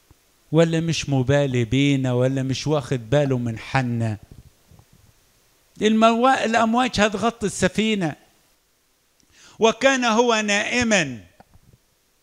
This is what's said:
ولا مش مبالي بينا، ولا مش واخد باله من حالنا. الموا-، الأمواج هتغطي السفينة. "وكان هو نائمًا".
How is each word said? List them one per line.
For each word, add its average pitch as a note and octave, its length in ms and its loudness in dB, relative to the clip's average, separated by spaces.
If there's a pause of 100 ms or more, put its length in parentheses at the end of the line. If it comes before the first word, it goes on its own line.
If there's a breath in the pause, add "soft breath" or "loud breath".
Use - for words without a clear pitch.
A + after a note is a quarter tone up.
(520)
ولا E3 280 2
مش E3 300 -4
مبالي C3+ 560 0
بينا، C3 480 0
ولا C3 300 0
مش C3 240 -6
واخد C3+ 420 -4
باله C3+ 280 0
من A#2 200 -6
حالنا. A#2 600 -4 (1600)
الموا-، A3+ 640 2
الأمواج A3+ 460 0 (100)
هتغطي G#3+ 440 -2
السفينة. G3 720 -2 (1400 loud breath)
"وكان B3 440 2
هو A#3 320 2
نائمًا". G#3 880 0 (1000)